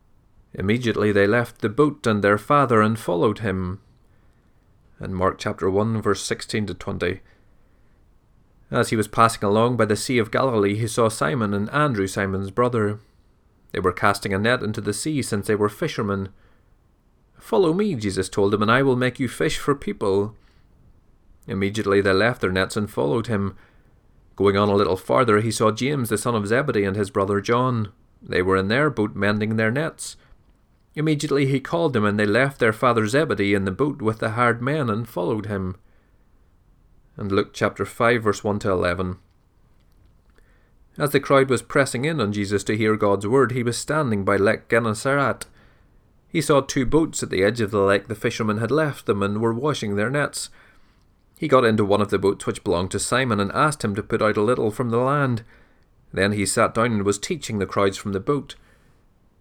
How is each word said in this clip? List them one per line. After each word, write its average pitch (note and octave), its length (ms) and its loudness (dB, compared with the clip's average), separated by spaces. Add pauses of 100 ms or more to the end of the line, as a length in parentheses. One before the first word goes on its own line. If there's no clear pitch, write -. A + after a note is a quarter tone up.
(520)
Immediately G#2+ 600 0
they G2 140 6
left A#2 360 0
the A2+ 60 0
boat D3 380 0
and G#2 160 2
their G2+ 160 6
father B2+ 440 4
and A2 160 2
followed D#3 400 0
him. F#2+ 420 -4 (1160)
And G2 160 -10
Mark F#2 240 0
chapter F#2+ 320 -2
one, G#2+ 300 0
verse G2+ 220 -2
sixteen A2 440 -4
to F#2 80 -8
twenty. F#2 460 -4 (1500)
As A#2+ 180 -2
he A#2+ 80 0
was G#2+ 100 0
passing A2+ 380 0
along A2+ 320 2
by A2+ 80 2
the G#2 100 0
Sea B2 240 -2
of G#2+ 140 -2
Galilee, A2+ 420 2
he A2 140 -2
saw A2+ 200 2
Simon A#2 460 -2
and G2+ 160 -2
Andrew, C3 380 0
Simon's G2 420 -2
brother. A2 480 0 (720)
They - 80 -4
were F2+ 140 2
casting G2+ 400 0
a F#2+ 60 0
net A#2+ 240 0
into G#2+ 180 -6
the G#2 140 -4
sea, D3+ 280 -4
since G2+ 240 -4
they G#2+ 80 0
were G#2 140 0
fishermen. G2+ 640 -4 (1080)
"Follow F#3+ 340 2
me," G3+ 220 0
Jesus G2 340 -2
told G2+ 240 2
them, G#2 100 2
"and G#2+ 100 2
I C3 100 4
will C3+ 140 4
make B2 240 -2
you B2+ 80 -2
fish D#3 300 -2
for C#3+ 180 0
people." G#2 580 -2 (1120)
Immediately G2 540 0
they G2 120 4
left A2 280 2
their F#2 100 0
nets F#2 260 -2
and G#2 140 -4
followed B2 380 -2
him. G2 260 -2 (800)
Going G2 220 2
on G#2 120 4
a G2+ 60 2
little F#2+ 220 2
farther, A#2 440 2
he A2+ 100 -2
saw A2 200 2
James B2 380 -2
the G#2+ 100 0
son A#2+ 160 -2
of G#2 120 0
Zebedee A#2 380 0
and G2 120 -2
his G2+ 140 -2
brother G2+ 300 0
John. A#2+ 520 0 (280)
They - 220 -2
were F#2+ 140 2
in F#2+ 120 0
their C#3 220 2
boat G#2+ 240 -2
mending G#2 420 0
their A2 140 2
nets. D3 460 -6 (800)
Immediately D3 500 0
he C3+ 140 0
called E3+ 320 -2
them, G#2+ 120 2
and G#2 140 2
they G#2 80 2
left B2+ 320 2
their A2 140 4
father A#2 340 2
Zebedee G#2 480 2
in G2 100 2
the G2+ 60 0
boat C3+ 320 -2
with A2 160 0
the A2+ 120 -2
hired A#2 300 2
men C3+ 300 -2
and A2+ 180 -4
followed B2+ 380 -4
him. F#2+ 300 -4 (1400)
And G#2 140 -6
Luke G2+ 220 0
chapter G2+ 320 -2
five, A#2 400 0
verse G#2 180 0
one G#2 180 0
to G#2 100 -2
eleven. F2+ 480 0 (1800)
As D3 120 -2
the C#3 100 2
crowd C3+ 280 4
was A#2+ 140 0
pressing C3+ 420 -2
in D#3+ 160 -2
on G#2 120 0
Jesus G2+ 320 -2
to A2 120 -2
hear G#2+ 200 2
God's G2+ 300 0
word, B2 260 2
he B2+ 100 -4
was A#2 160 -4
standing B2 460 -2
by G2+ 120 2
Lake G#2 320 0
Gennesaret. A#2 800 0 (800)
He E3 120 -2
saw C#3+ 200 4
two C3+ 260 -2
boats D#3 360 0
at - 80 -8
the F#2 140 2
edge A#2+ 160 0
of G2+ 100 0
the G#2 100 0
lake. G2 280 2
The A2 60 -6
fishermen G#2+ 440 -2
had A2+ 120 -2
left D3 360 -2
them G2+ 160 0
and G2+ 180 -2
were A#2 140 0
washing A#2 420 -4
their G#2+ 140 0
nets. - 400 -4 (880)
He D#3 100 -4
got B2+ 180 4
into A2 180 4
one G2+ 160 2
of G2+ 80 0
the G2+ 100 0
boats F#2+ 280 0
which - 180 -8
belonged F#2 280 0
to G2+ 60 -4
Simon A#2+ 420 0
and G2 120 -2
asked D3 320 -2
him G#2 100 -2
to G#2 80 -6
put G#2 200 -2
out G#2+ 160 2
a G#2 40 2
little A#2+ 280 0
from A#2+ 180 -4
the A2+ 80 0
land. B2+ 460 0 (680)
Then G2 220 0
he G#2 140 0
sat G#2 260 2
down A2+ 200 0
and G#2 100 0
was G2+ 160 2
teaching G2+ 400 -6
the F#2+ 80 0
crowds G2 320 0
from G2+ 140 -6
the F#2+ 80 -2
boat. C#3+ 340 -4 (880)